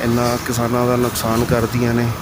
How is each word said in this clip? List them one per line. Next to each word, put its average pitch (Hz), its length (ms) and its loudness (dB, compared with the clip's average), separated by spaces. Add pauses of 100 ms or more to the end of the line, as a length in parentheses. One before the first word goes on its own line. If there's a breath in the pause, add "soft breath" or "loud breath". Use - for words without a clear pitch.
ਇੰਨਾ 120 320 0 (100)
ਕਿਸਾਨਾਂ 120 400 0
ਦਾ 123 100 2
ਨੁਕਸਾਨ 117 480 0
ਕਰਦੀਆਂ 117 500 0
ਨੇ 120 120 2 (160)